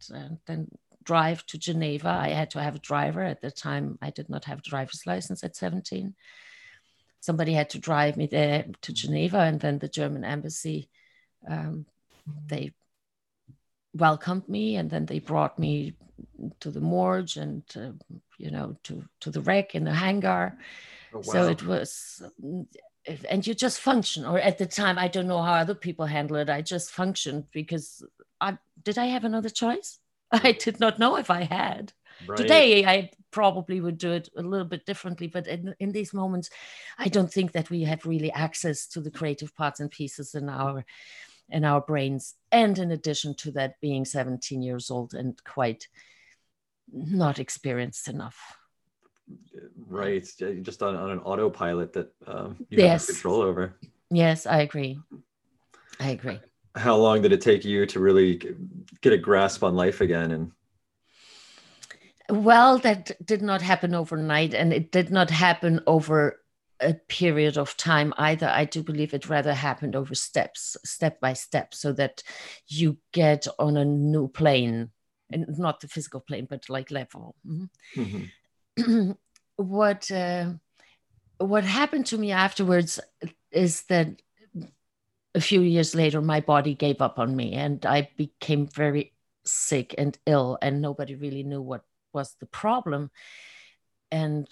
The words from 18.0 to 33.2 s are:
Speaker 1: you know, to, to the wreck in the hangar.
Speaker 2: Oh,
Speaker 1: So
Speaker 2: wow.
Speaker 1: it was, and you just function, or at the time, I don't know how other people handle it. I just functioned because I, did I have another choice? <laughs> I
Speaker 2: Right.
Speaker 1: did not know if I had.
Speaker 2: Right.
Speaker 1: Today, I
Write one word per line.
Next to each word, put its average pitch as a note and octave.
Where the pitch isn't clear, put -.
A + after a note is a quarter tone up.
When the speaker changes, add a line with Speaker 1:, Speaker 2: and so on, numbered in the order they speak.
Speaker 1:
you D#3
know, D3
to, -
to -
the D3+
wreck G3
in D#3+
the D#3
hangar. F#3
Speaker 2:
Oh, A3
Speaker 1:
So F#3
Speaker 2:
wow. -
Speaker 1:
it D#3+
was, -
and F#3+
you A3+
just A#3+
function, A3+
or E3+
at F#3+
the G3
time, F#3+
I F3+
don't F3+
know F3
how F3
other E3+
people E3
handle D3+
it. D3
I D3
just E3+
functioned D#3
because D#3
I, G3
did G#3
I B3
have B3
another A3
choice? A#3+
<laughs> -
I A3+
Speaker 2:
Right. B3
Speaker 1:
did -
not A3
know B3
if C4+
I F3+
had. F3+
Speaker 2:
Right. G#3
Speaker 1:
Today, A#3+
I F#3